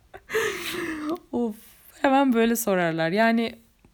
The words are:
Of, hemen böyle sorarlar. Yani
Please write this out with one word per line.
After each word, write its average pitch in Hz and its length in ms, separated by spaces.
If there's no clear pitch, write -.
Of, 233 240
hemen 269 320
böyle 226 220
sorarlar. 170 540
Yani 226 500